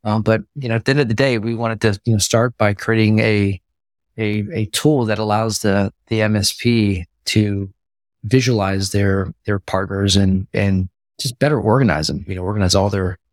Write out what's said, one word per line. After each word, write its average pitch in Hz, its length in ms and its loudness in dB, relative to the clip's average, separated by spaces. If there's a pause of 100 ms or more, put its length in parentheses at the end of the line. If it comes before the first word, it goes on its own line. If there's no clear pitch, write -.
Um, 107 200 2
but, 113 180 2 (140)
you 135 120 -8
know, 113 60 -2
at 113 120 -2
the 135 60 0
end 143 80 2
of 127 100 2
the 117 40 0
day, 131 240 2
we 113 160 -4
wanted 113 280 -4
to, 104 240 2
you 117 80 2
know, 110 40 2
start 117 400 0
by 104 160 2
creating 110 460 2
a, 104 420 0 (560)
a, 107 340 -4
a 110 160 -4
tool 143 380 0
that 107 140 -2
allows 107 400 -2
the, 98 340 0 (140)
the 110 160 0
M 107 120 2
S 98 180 0
P 101 520 0 (200)
to 101 460 0 (520)
visualize 101 680 0
their, 98 420 0 (140)
their 101 140 -2
partners 98 560 -2
and, 95 380 2
and 95 360 0 (320)
just - 160 -8
better 139 240 0
organize 104 460 2
them, - 200 -6
you 98 60 -6
know, 90 100 -6
organize 98 300 0
all 98 160 2
their 95 300 -4 (140)